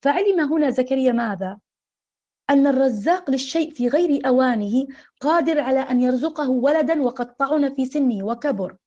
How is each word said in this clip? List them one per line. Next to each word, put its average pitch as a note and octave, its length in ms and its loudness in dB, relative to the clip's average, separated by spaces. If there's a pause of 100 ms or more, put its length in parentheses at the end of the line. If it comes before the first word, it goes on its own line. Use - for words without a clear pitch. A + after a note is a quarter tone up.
فعلم F4 380 2
هنا D4+ 300 0
زكريا B3+ 420 0
ماذا؟ G#3 460 -4 (920)
أن C#4 160 6
الرزاق C4+ 640 0
للشيء C4+ 400 -2
في B3 180 -2
غير C#4+ 400 0
أوانه B3 580 2 (340)
قادر D#4 400 2
على C4 200 0
أن C4 200 0
يرزقه C4 500 0
ولداً C#4+ 520 2
وقد B3 320 -4
طعن C#4 400 -2
في C4 120 -2
سنه B3+ 380 -2
وكبر. A3 520 -4 (100)